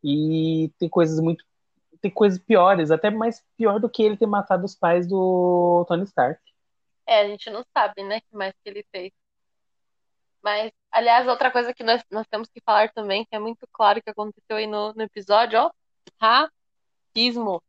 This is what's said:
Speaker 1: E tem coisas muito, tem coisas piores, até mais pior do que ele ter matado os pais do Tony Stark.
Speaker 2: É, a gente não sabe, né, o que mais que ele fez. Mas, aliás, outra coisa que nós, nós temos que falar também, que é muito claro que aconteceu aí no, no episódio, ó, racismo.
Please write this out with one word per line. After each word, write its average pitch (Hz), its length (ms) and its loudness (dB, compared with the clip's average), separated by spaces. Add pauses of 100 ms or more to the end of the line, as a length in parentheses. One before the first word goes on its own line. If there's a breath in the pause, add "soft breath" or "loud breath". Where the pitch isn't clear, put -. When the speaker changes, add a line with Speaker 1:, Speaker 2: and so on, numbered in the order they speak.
Speaker 1:
E 160 760 -2
tem 165 100 -4
coisas 160 300 0
muito, 165 260 -2 (560)
tem 196 100 -4
coisas 196 280 2
piores, 180 520 4
até 160 180 2
mais 220 340 -4 (140)
pior 214 220 0
do 226 100 -2
que - 140 -2
ele 214 140 2
ter 226 80 2
matado 196 400 -2
os 190 100 -10
pais 175 320 0
do 180 800 2
Tony 175 160 -2
Stark. 143 360 -2 (680)
Speaker 2:
É, 214 160 4
a 202 60 0
gente 208 220 -12
não 220 140 -12 (120)
sabe, 196 280 -2
né, 202 140 -6
o - 40 -10
que - 160 -20
mais 190 160 -8 (100)
que 208 60 -16
ele 202 220 -16
fez. 190 200 -14 (1300)
Mas, 208 280 -4 (200)
aliás, 233 360 2
outra 254 240 0
coisa 240 220 -2
que 247 100 -14
nós, 226 280 0
nós 214 180 -8
temos 220 200 -8
que - 160 -20
falar 214 260 2
também, 214 340 -6
que - 100 -14
é 208 40 -6
muito 226 320 -10
claro 208 300 2
que - 80 -14
aconteceu 214 480 -10
aí 214 100 -6
no, 214 260 -6
no 220 100 -10
episódio, 214 560 0
ó, 330 120 0 (1400)
racismo. 226 540 -2